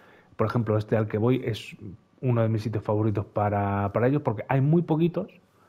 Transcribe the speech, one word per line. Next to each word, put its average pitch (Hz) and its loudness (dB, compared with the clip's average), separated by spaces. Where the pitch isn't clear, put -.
Por 110 0
ejemplo, 107 0
este 107 -2
al 110 2
que 107 -2
voy 127 2
es - -8
uno 120 2
de 113 2
mis 110 0
sitios 110 -4
favoritos 107 0
para, 101 0
para 117 2
ellos, 147 0
porque 110 -2
hay 131 2
muy 156 4
poquitos. 170 -2